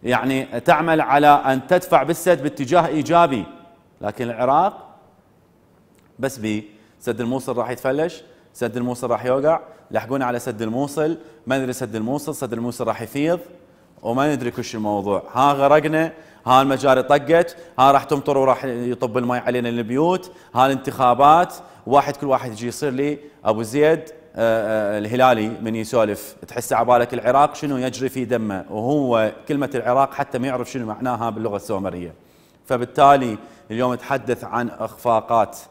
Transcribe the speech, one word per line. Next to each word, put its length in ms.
يعني 580
تعمل 400
على 260
أن 400
تدفع 360
بالسد 400
باتجاه 440
إيجابي. 580
لكن 240
العراق 640
بس 200
بي 300
سد 200
الموصل 360
راح 140
يتفلش، 520
سد 240
الموصل 340
راح 140
يوقع، 360
لحقونا 360
على 120
سد 240
الموصل، 560
ما 120
ندري 140
سد 240
الموصل، 380
سد 180
الموصل 340
راح 160
يفيض 380
وما 320
ندري 160
كل 140
شيء 140
الموضوع. 440
ها 200
غرقنا، 600
ها 160
المجاري 400
طقت، 540
ها 140
راح 120
تمطر 340
وراح 260
يطب 540
الماء 240
علينا 260
البيوت، 640
ها 120
الانتخابات، 880
واحد 300
كل 100
واحد 260
يجي 160
يصير 220
لي 280
أبو 180
زيد، 380
آه، 600
آه، 20
الهلالي 520
من 120
يسولف، 640
تحس 240
عبالك 420
العراق 400
شنو 220
يجري 320
في 160
دمه، 460
وهو 640
كلمة 260
العراق 400
حتى 240
ما 80
يعرف 240
شنو 160
معناها 440
باللغة 260
السومرية. 560
فبالتالي 720
اليوم 240
نتحدث 500
عن 240
إخفاقات. 880